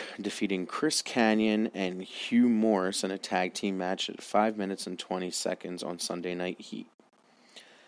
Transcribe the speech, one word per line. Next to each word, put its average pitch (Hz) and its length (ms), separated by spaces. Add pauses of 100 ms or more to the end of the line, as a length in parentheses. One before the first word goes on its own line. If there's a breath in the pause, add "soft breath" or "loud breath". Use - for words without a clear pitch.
(200 loud breath)
defeating 95 460
Chris - 360
Kanyon 110 720
and 92 280
Hugh 120 460
Morris 107 540
in 95 80
a 95 80
tag 92 360
team 98 220
match 92 320
at - 140
five 107 340
minutes 95 300
and 92 100
twenty 90 360
seconds 90 500
on 87 160
Sunday 90 380
Night 90 240
Heat. - 260 (1000 loud breath)